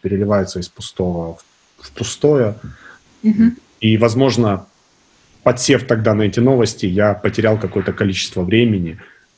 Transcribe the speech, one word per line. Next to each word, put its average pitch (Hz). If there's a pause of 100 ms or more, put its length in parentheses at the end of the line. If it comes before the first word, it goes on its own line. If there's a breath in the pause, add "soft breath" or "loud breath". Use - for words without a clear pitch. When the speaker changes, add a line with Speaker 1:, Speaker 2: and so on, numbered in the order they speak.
Speaker 1:
переливается 98
из 87
пустого 85
в, -
в -
пустое. 123 (640 loud breath)
Speaker 2:
Мгм. 220 (240)
Speaker 1:
И, 110
возможно, 113 (760)
подсев 127
тогда 110
на 107
эти 104
новости, 120
я 101
потерял 107
какое-то 95
количество 92
времени, 98 (380 loud breath)